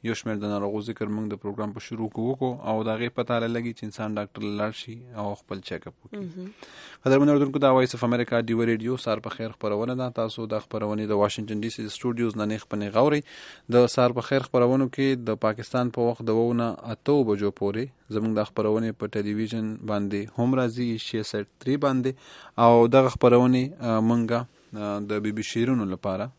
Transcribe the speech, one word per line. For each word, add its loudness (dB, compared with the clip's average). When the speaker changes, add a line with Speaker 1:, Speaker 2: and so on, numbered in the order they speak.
Speaker 1:
یو -2
شمېر -4
د -4
ناروغو -2
ذکر -8
موږ -6
د -6
پروګرام -6
په -12
شروع -6
کې -6
وکړو -2
او 0
د -2
هغې -4
پته -2
هله -2
لګي -4
چې -14
انسان -8
ډاکټر -8
له -4
لاړ -2
شي -14
او -6
خپل -10
چیک -10
اپ -16
وکړي. -14
Speaker 2:
مهم. -12
Speaker 1:
قدرمنو 6
اوریدونکو، 2
دا 8
وایس 4
اف -4
امریکا 0
ډیوه 0
ریډیو -2
سهار -2
په -10
خیر -8
خپرونه -2
ده. -4
تاسو -6
دا -4
خپرونې -4
د 4
واشنګټن -2
ډي -4
سي -8
د -10
سټوډیوز -2
نه 0
نیغ -8
په -4
نیغ -2
اورئ. 4
د 8
سهار 2
په -6
خیر 0
خپرونو 4
کې 0
د -2
پاکستان -2
په 2
وخت -4
د 4
اووه 2
نه 0
اته 2
بجو 0
پورې -2
زموږ 0
دا -4
خپرونې -2
په -4
ټلویزیون -4
باندې -2
هم 2
راځي، -2
شش -6
سټ -6
ترې 0
باندې، 0
او 8
دغه 6
خپرونې، 6
آه، 0
موږ، 2
آه، -6
د -4
بي 0
بي -6
شیرونو 2
لپاره -6